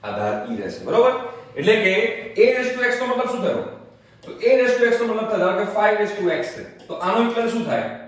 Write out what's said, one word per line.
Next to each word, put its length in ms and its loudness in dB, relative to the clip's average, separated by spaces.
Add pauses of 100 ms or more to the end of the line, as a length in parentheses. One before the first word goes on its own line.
આધાર 480 -4
e 100 -4
રહેશે, 240 -8
બરોબર? 340 4 (360)
એટલે 280 4
કે 100 2 (500)
a 120 8
raise 180 -2
to 140 -2
x 140 0
નો 80 -4
મતલબ 220 -2
શું 120 -4
થયો? 180 -2 (600)
તો 80 -18 (160)
a 140 8
raise 160 2
to 100 4
x 120 2
નો 100 0
મતલબ 200 -2
થાય, 140 0
ધારો 160 2
કે 160 -2
five 240 2
raise 180 -2
to 200 0
x 180 -6
છે. 80 -12 (240)
તો 100 -10 (120)
આનું 180 2
વિકલન 240 -2
શું 180 -4
થાય? 220 -2 (160)